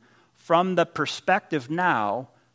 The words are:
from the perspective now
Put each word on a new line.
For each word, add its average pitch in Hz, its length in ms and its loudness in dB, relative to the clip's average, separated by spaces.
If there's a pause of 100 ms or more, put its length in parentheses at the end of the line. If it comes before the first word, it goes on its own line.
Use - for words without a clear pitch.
(340)
from 180 400 2
the 170 100 2
perspective 156 880 -2
now 127 580 -2 (260)